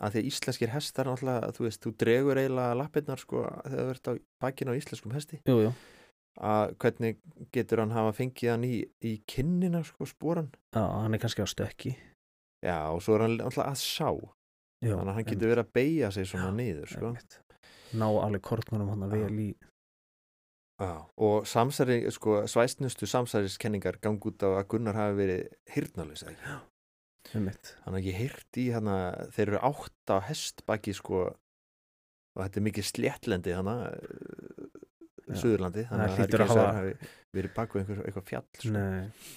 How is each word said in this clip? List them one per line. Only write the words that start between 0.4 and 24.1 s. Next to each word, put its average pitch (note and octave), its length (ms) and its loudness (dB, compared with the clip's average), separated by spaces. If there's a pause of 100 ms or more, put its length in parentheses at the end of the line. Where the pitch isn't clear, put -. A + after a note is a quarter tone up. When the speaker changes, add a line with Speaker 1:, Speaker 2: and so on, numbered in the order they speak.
Speaker 1:
hestar C#3+ 320 -2
náttúrulega, B2+ 480 0
þú A#2+ 140 -2
veist, G#2+ 180 -6
þú A2+ 140 -2
dregur C3 420 6
eiginlega B2+ 400 2
lappirnar, C#3+ 400 -2
sko, B2 220 -2 (260)
þegar C3 160 -2
þú B2+ 60 -2
ert B2+ 180 -6
á B2 40 0 (280)
bakinu C3 320 -2
á B2 80 0
íslenskum - 320 -10
hesti. D3 320 -8
Speaker 2:
Jú, B2+ 160 6
jú. A2 120 6 (680)
Speaker 1:
Að G#2 380 2
hvernig A2+ 400 0 (340)
getur A2+ 300 2
hann G#2+ 100 2
hafa A2 240 2
fengið B2+ 340 0
hann A#2 140 2
í, B2 120 0 (280)
í A2+ 80 -2 (140)
kinnina, F3 580 2
sko, - 220 -8
sporan? D#3+ 420 -2 (240)
Speaker 2:
Já, A2 160 2
hann A2 260 0
er A2 60 0
kannski A2 240 0
á F#2 80 -2
stökki. - 400 -4 (680)
Speaker 1:
Já, F2 160 0 (100)
og E2+ 140 -2
svo A2 160 6
er A2+ 80 6
hann A#2 100 2
náttúrulega B2+ 340 -2
að C3+ 140 -4
sá. - 240 -2 (720)
Speaker 2:
Jú, A2 140 2
Speaker 1:
Þannig F#2+ 140 0
að G2 40 -4
hann A2 100 -2
getur A#2 120 -2
Speaker 2:
einmitt. A2 140 4
Speaker 1:
verið A#2 160 4
að - 80 -20
beygja C#3 380 2
sig F#2+ 140 -2
svona F#2 220 -2
Speaker 2:
Já, G2 80 0
Speaker 1:
niður, G2+ 320 -4
sko. - 240 -6
Speaker 2:
einmitt. - 280 -14 (520)
Ná A2 160 0
alveg G#2 340 2
kornunum A2 460 -2
hann G#2 160 -2
Speaker 1:
Já. G2 80 -2
Speaker 2:
vel G#2+ 260 0
í. G#2+ 120 -2 (1300)
Speaker 1:
Já, F#2 120 -4 (260)
og G#2+ 260 4
samsæri-, B2 680 2
sko, G#2+ 280 2 (100)
svæsnustu A#2+ 560 0
samsæriskenningar G#2 960 0
ganga G#2+ 300 -2